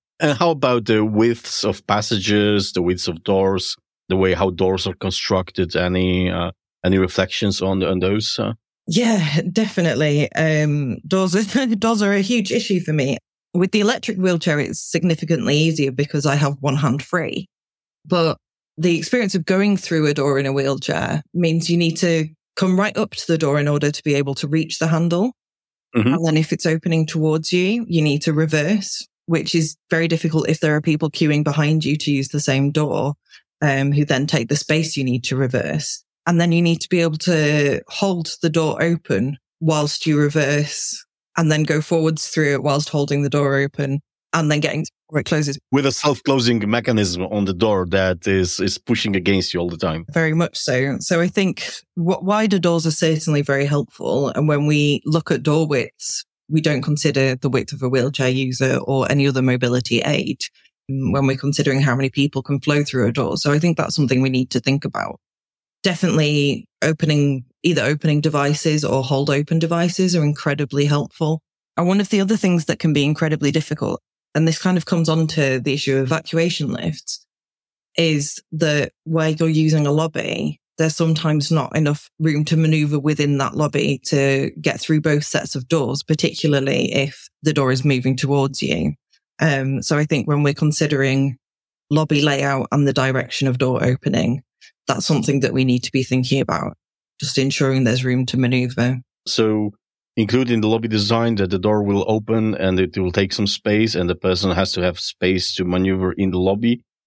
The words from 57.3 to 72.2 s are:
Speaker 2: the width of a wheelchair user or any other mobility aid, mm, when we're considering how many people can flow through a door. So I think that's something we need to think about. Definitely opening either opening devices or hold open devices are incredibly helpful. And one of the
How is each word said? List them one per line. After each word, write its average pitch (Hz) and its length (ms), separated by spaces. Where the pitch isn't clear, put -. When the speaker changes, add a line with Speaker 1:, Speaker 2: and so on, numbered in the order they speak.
Speaker 2:
the 131 160
width 127 220
of 139 100
a 127 60
wheelchair 131 400
user 131 500
or 135 320
any 139 160
other 131 160
mobility 123 580
aid, - 420
mm, 135 220
when 139 140
we're 131 100
considering 139 440
how 131 160
many 135 120
people 135 340
can 139 180
flow 147 240
through 127 240
a 117 40
door. 127 240
So 143 160
I 147 60
think 170 180
that's - 200
something 131 260
we 135 80
need 131 220
to 123 80
think 135 240
about. - 340
Definitely 151 840
opening 143 640
either 151 220
opening 151 360
devices 151 640
or 131 180
hold 139 280
open 147 280
devices 175 580
are 156 80
incredibly 147 600
helpful. 151 560
And 175 100
one 196 140
of 196 100
the 202 100